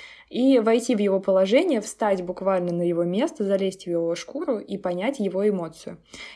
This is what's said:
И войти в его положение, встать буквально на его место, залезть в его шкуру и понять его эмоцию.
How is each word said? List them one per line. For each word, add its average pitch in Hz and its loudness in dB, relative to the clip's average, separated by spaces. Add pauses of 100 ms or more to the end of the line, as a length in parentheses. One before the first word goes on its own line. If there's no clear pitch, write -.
(300)
И 254 4
войти 233 2
в - -2
его 196 2
положение, 202 4
встать 196 -2
буквально 180 -2
на 175 -2
его 170 0
место, 208 -2
залезть 196 -2
в 175 -8
его 170 -2
шкуру 269 -6
и 202 -8
понять 196 -4
его 196 0
эмоцию. 170 -6 (380)